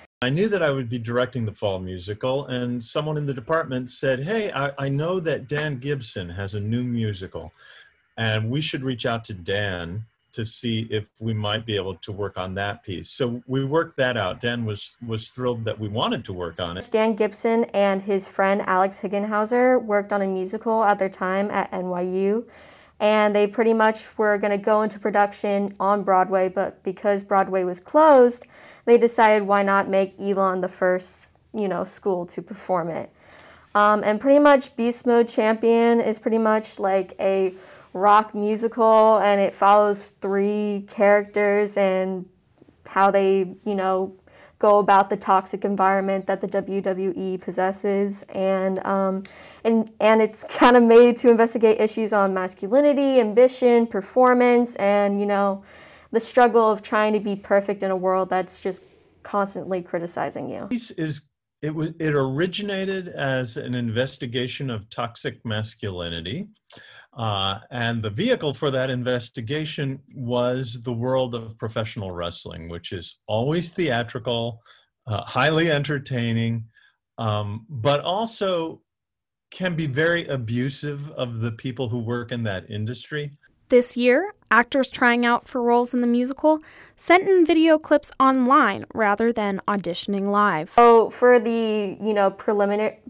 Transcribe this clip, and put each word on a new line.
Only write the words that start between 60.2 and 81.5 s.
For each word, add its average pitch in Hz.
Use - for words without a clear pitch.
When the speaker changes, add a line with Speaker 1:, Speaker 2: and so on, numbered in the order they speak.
Speaker 2:
you. -
Speaker 1:
This 233
is, 156
it 151
was, 160
it 156
originated 185
as 135
an 123
investigation 123
of 107
toxic 120
masculinity. 101
Uh, 101
and 117
the 107
vehicle 160
for 147
that 131
investigation 131
was 123
the 123
world 127
of 113
professional 110
wrestling, 85
which 85
is 87
always 147
theatrical, 117
uh, 104
highly 156
entertaining, 117
um, 104
but 143
also 185
can 180
be 156
very 160
abusive 139
of 120
the 113